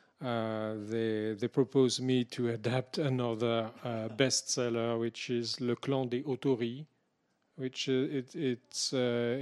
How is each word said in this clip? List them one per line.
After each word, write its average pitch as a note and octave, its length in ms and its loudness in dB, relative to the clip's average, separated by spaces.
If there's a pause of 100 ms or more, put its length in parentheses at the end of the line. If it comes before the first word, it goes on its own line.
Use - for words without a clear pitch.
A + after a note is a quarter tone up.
(240)
uh, A2 540 -2
they, A2 560 0
they G#2+ 140 -2
propose B2+ 520 4
me B2+ 260 2
to A#2+ 240 -2
adapt A#2 500 -2
another, A#2 720 2 (120)
uh, A2+ 240 -2
<laughs> A2 80 -8
bestseller, A#2 840 0
which A#2 320 -4
is A#2 280 -2
Le A#2+ 160 0
Clan C3+ 340 -2
des B2 120 -2
Hauteries. C3 640 0 (720)
which, C3 320 -6
uh, - 40 4
it, C3 420 0
it's, - 580 -2
uh, A#2+ 480 2